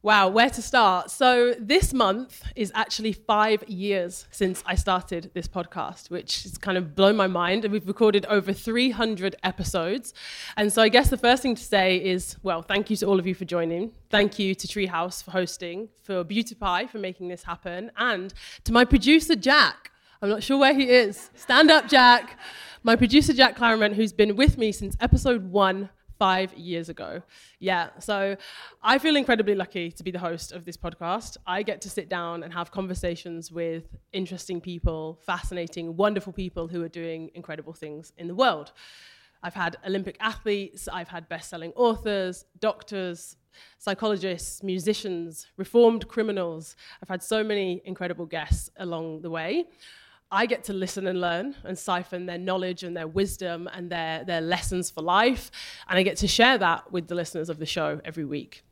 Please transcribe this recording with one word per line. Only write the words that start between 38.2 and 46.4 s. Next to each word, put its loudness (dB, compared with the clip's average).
the -8
world. 0
I've -10
had -4
Olympic -4
athletes, -6
I've -10
had -16
best-selling -12
authors, 0
doctors, -6
psychologists, -4
musicians, -4
reformed 2
criminals. -6